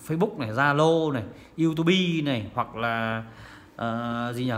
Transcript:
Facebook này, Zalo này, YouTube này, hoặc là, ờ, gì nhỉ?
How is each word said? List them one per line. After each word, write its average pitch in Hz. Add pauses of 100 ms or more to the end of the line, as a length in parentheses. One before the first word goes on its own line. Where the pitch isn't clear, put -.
Facebook 165
này, 117
Zalo 147
này, 117 (340)
YouTube 165
này, 117
hoặc 117
là, 113 (520)
ờ, 117
gì 123
nhỉ? 127